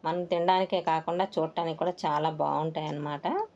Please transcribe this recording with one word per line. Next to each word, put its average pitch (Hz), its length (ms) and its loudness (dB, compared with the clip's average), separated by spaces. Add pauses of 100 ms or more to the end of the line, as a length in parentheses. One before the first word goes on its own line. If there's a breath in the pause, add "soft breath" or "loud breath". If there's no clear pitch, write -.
మనం 175 260 0
తినడానికే 185 480 4 (100)
కాకుండా 165 360 2 (100)
చూడటానికి 160 460 0
కూడా 180 120 0 (100)
చాలా 156 260 2 (120)
బాగుంటాయి 151 500 -2
అన్నమాట 147 340 -6 (300)